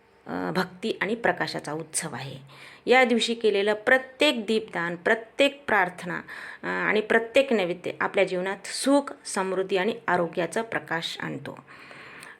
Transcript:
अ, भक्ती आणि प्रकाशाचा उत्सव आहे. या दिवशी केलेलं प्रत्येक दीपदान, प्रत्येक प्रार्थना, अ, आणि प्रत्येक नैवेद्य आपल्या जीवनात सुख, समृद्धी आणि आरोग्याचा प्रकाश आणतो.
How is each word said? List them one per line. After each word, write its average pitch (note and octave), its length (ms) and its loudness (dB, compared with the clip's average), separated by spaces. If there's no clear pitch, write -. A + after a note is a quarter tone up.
अ, F3+ 240 -4
भक्ती F3+ 500 -4
आणि G3 140 -2
प्रकाशाचा E3 580 -2
उत्सव D#3+ 400 -8
आहे. - 560 -14
या B3+ 180 8
दिवशी A#3 300 2
केलेलं G#3 400 2
प्रत्येक C4 720 2
दीपदान, F3+ 500 -2
प्रत्येक A3+ 720 0
प्रार्थना, F3+ 540 0
अ, F3+ 40 -8
आणि F3+ 340 0
प्रत्येक A3+ 520 2
नैवेद्य F3 380 0
आपल्या F#3+ 240 2
जीवनात F#3 420 -4
सुख, C#4 460 2
समृद्धी F#3+ 520 -2
आणि F3+ 180 2
आरोग्याचा F3 540 0
प्रकाश - 580 -6
आणतो. C#3 380 -10